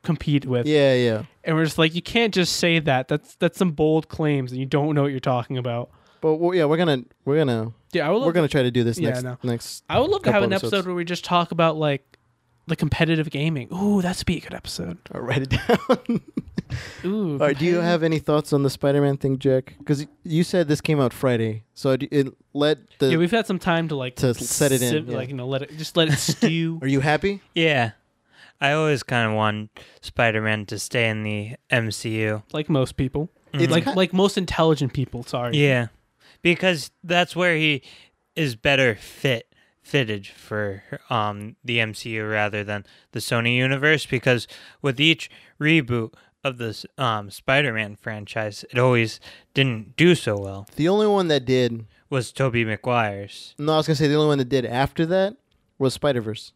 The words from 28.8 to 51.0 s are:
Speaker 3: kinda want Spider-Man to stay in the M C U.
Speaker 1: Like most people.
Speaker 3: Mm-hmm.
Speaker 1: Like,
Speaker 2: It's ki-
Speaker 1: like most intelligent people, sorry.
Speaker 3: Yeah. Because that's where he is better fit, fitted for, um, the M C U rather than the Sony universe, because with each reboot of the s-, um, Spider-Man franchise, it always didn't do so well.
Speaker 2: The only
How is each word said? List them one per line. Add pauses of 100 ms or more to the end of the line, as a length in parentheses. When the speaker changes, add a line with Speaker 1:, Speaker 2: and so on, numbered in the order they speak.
Speaker 3:
kinda
want (300)
Spider-Man
to
stay
in
the (140)
M
C
U. (100)
Speaker 1:
Like
most
people. (240)
Speaker 3:
Mm-hmm.
Speaker 1:
Like,
Speaker 2:
It's
ki-
Speaker 1:
like
most
intelligent
people,
sorry.
Speaker 3:
Yeah. (540)
Because (120)
that's
where
he (540)
is
better
fit, (280)
fitted
for, (260)
um, (100)
the
M
C
U
rather
than (260)
the
Sony
universe,
because (340)
with
each (300)
reboot (300)
of
the
s-, (120)
um,
Spider-Man
franchise,
it
always (340)
didn't
do
so
well.
Speaker 2:
The
only